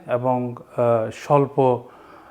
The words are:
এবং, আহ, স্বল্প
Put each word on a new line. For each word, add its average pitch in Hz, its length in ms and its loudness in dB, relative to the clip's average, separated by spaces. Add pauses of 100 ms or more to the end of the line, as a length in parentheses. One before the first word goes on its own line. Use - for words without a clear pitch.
এবং, 123 520 -2
আহ, 117 520 0
স্বল্প 131 720 0 (480)